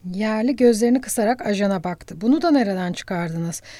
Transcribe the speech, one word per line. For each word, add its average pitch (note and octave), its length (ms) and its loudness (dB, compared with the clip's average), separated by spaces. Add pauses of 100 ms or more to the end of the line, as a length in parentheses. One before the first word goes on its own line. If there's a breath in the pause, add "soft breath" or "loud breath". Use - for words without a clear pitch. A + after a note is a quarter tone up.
(140)
Yerli A3 420 -2
gözlerini A#3+ 460 4
kısarak A#3+ 440 -2
ajana G3 380 0
baktı. - 380 -8
"Bunu B3+ 200 2
da E4+ 100 2
nereden F#3+ 420 0
çıkardınız? E3 680 -6 (180 loud breath)